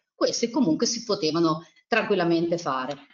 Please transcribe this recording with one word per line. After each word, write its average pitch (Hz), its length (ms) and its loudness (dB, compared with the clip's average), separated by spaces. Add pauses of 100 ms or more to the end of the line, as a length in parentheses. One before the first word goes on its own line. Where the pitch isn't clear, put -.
(140)
questi - 380 -2
comunque 226 340 2
si - 180 -4
potevano 160 600 0 (220)
tranquillamente 170 680 2
fare. 131 380 -4 (180)